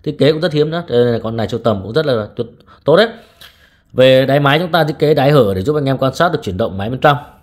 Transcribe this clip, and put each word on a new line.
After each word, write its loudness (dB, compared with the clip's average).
thiết -6
kế 4
cũng -2
rất -2
hiếm 0
đó. -6
Đây 2
là -2
con -6
này -4
sưu -6
tầm -2
cũng -10
rất 0
là -2
tuyệt, -8
tốt 4
đấy. 4
Về 4
đáy 0
máy 2
chúng -4
ta 0
thiết -4
kế 2
đáy 2
hở 4
để -4
giúp -2
anh -2
em -2
quan -2
sát 0
được -4
chuyển -8
động -4
máy -8
bên -8
trong. 2